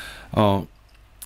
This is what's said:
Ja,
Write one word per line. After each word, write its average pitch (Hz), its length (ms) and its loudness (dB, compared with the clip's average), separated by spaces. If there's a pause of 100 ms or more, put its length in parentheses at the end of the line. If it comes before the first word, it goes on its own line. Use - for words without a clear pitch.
(320)
Ja, 101 320 4 (640)